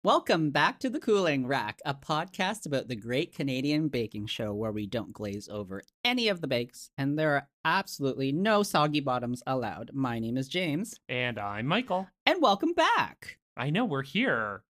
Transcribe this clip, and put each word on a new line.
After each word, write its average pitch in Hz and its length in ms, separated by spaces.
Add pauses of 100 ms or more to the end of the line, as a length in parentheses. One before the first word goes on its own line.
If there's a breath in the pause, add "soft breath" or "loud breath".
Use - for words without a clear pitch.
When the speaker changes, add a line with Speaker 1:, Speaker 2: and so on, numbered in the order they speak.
Speaker 1:
Welcome 190 460
back 151 300
to 262 100
The 262 100
Cooling 165 460
Rack, 123 400
a 143 80
podcast 175 720
about 135 220
the 123 80
Great 120 400
Canadian 147 520
Baking 110 380
Show 110 260
where 107 200
we 104 160
don't 107 260
glaze 104 340
over 98 360 (200)
any 240 240
of 180 140
the 151 60
bakes 123 500
and 143 220
there 151 160
are 139 120 (160)
absolutely 139 680
no 208 320
soggy 151 360
bottoms 123 460
allowed. 117 480
My 127 240
name 113 200
is 135 100
James. 175 600
Speaker 2:
And 123 300
I'm 104 300
Michael. 190 400 (180)
Speaker 1:
And 339 160
welcome 262 320
back. - 640 (180)
Speaker 2:
I 131 140
know, 156 160
we're 139 160
here. 123 680